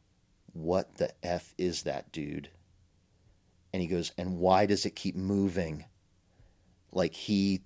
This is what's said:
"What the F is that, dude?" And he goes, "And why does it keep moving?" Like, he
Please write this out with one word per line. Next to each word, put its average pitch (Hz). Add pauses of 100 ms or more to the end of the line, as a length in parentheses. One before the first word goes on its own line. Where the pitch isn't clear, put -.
(540)
"What 85
the - (120)
F 87
is 87
that, -
dude?" 73 (1200)
And 95
he 85
goes, 85
"And 90
why 92
does 101
it 98
keep -
moving?" 92 (1080)
Like, 87
he 98